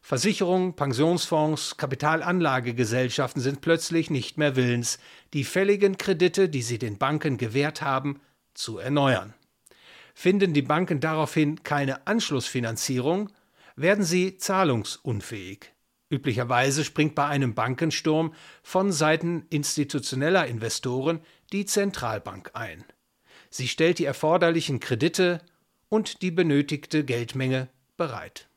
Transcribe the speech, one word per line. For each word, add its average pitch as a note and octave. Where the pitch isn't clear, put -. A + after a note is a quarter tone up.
Versicherungen, F#3
Pensionsfonds, D3+
Kapitalanlagegesellschaften C3
sind C#3
plötzlich E3
nicht C3+
mehr D3
willens, A#2+
die C#3
fälligen G3
Kredite, F3+
die C#3
sie A#2
den G#2+
Banken C#3+
gewährt C3+
haben, C#3
zu A2
erneuern. C3
Finden F#3+
die D3
Banken D3+
daraufhin D#3
keine C#3+
Anschlussfinanzierung, C3+
werden G3
sie F#3
zahlungsunfähig. A#2
Üblicherweise B2+
springt D3+
bei D3
einem C#3
Bankensturm D#3
von F#3+
Seiten D#3+
institutioneller D3
Investoren B2+
die G3
Zentralbank A2
ein. G2
Sie B2+
stellt E3
die E3
erforderlichen D#3
Kredite E3
und G#3+
die F#3
benötigte D3+
Geldmenge C3
bereit. G#2+